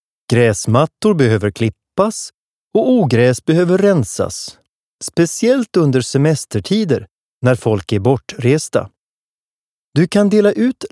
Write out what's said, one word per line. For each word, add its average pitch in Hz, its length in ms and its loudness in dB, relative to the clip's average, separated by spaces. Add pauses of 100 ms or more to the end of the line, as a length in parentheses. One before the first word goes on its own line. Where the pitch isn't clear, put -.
(320)
Gräsmattor 120 840 0
behöver 110 360 2
klippas - 800 -4 (440)
och 233 160 0
ogräs 127 540 2
behöver 175 340 2
rensas, 170 800 -2 (460)
speciellt 226 720 -2
under 139 240 2
semestertider 143 1040 -2 (360)
när 127 120 2
folk 110 380 -4
är 104 60 0
bortresta. 123 920 -2 (1040)
Du 170 140 2
kan 208 220 2
dela 208 220 2
ut 240 380 -4